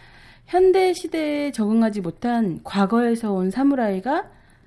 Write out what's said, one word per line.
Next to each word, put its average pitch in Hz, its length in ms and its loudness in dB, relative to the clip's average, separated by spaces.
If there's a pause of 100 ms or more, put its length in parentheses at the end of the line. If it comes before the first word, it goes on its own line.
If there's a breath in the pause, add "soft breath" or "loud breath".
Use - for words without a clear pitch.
(460 loud breath)
현대시대에 339 1080 0
적응하지 220 500 0
못한 202 600 -2
과거에서 226 680 0
온 190 180 0
사무라이가 254 800 -2 (380 soft breath)